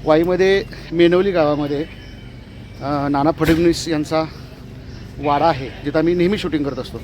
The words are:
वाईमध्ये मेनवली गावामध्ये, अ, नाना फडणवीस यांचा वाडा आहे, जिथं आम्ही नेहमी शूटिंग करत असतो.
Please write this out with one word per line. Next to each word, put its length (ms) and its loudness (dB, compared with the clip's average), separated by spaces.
वाईमध्ये 580 4
मेनवली 400 4
गावामध्ये, 540 0
अ, 260 -2
नाना 240 4
फडणवीस 560 2
यांचा 360 0
वाडा 280 2
आहे, 240 2
जिथं 140 0
आम्ही 160 2
नेहमी 220 2
शूटिंग 260 -2
करत 160 -4
असतो. 240 -10